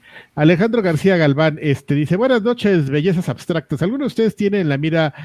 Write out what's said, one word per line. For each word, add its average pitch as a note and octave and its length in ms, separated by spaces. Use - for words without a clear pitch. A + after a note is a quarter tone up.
Alejandro F3+ 460
García F3+ 340
Galván, D#3 440
este, C#3+ 340
dice: D3+ 220
Buenas A#3+ 260
noches, G3+ 460
bellezas D#3 400
abstractas. D3+ 540
¿Alguno C4 220
de - 40
ustedes A3 280
tiene G3+ 240
en E3 80
la C#3 100
mira D#3 340